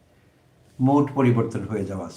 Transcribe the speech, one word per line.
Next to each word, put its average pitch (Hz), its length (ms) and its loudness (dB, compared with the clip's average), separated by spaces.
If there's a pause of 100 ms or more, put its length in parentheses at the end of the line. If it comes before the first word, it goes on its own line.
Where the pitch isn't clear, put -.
(800)
মুড 143 340 4
পরিবর্তন 117 500 0
হয়ে 101 200 -6
যাওয়া, 92 320 -10